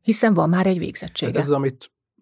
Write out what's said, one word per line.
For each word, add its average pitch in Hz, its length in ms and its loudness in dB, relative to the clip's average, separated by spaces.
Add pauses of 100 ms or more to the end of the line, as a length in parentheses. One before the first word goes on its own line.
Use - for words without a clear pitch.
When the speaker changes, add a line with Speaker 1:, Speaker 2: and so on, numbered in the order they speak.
Speaker 1:
hiszen 220 320 2
van 160 140 2
már 185 180 2
egy 185 120 2
végzettsége. - 540 -8
Speaker 2:
Tehát 139 140 0
ez 143 60 0
az, 143 60 4
amit 135 320 -6 (320)